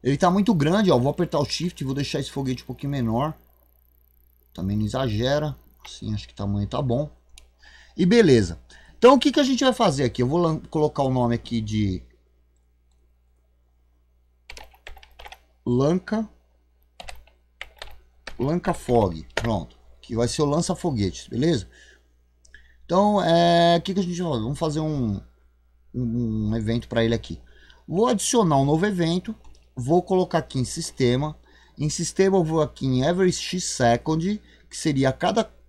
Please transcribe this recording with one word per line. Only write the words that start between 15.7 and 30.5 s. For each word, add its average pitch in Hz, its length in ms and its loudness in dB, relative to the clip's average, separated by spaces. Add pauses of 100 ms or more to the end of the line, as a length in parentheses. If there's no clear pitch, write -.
Lanca 156 340 -2
Fog. 95 640 0
Pronto. 107 420 -4 (240)
Que - 140 -12
vai 117 140 0
ser - 140 -2
o 147 40 2
lança-foguetes, 143 840 -2
beleza? 131 400 -2 (1160)
Então, 202 380 2
é... 170 560 4
o 170 40 -2
que 190 100 -6
que 190 80 -2
a - 20 0
gente 175 200 -4
vai 170 80 -2
fazer? 117 120 -2
Vamos 127 160 -6
fazer 156 220 -2
um, 131 400 -2 (720)
um, 113 580 -4
um 113 60 -2
evento 113 320 -4
pra 117 160 0
ele 117 100 2
aqui. - 240 -8 (480)
Vou 202 200 0
adicionar 208 500 2
um 135 80 4
novo 160 220 2
evento. 180 480 -2 (460)
Vou 160 220 2
colocar 180 360 0
aqui 143 200 -6